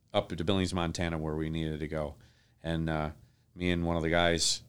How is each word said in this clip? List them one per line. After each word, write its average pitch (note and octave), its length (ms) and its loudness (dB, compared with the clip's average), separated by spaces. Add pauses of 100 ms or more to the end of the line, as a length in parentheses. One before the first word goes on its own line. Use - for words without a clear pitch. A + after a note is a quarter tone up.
(140)
up G#2 160 0
to E2+ 140 -4
Billings, F#2 300 2
Montana, E2+ 440 -2
where D#2 180 -2
we D#2+ 140 -2
needed D#2+ 300 -2
to D2+ 80 -4
go. D2+ 280 -4 (480)
And, E2 260 0
uh, D2+ 200 -2 (460)
me F2+ 160 0
and E2+ 140 0
one E2+ 100 0
of D#2+ 80 -2
the E2 60 0
guys E2+ 600 4